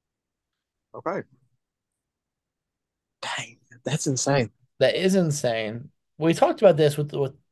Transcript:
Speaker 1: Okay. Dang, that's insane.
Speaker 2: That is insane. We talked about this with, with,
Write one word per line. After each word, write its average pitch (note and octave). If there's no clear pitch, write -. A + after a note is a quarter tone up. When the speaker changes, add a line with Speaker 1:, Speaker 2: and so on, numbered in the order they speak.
Speaker 1:
Okay. D#3+
Dang, -
that's B2+
insane. C3+
Speaker 2:
That B2
is F#3
insane. B2
We D#3+
talked E4
about F3+
this D3
with, D3
with, C#3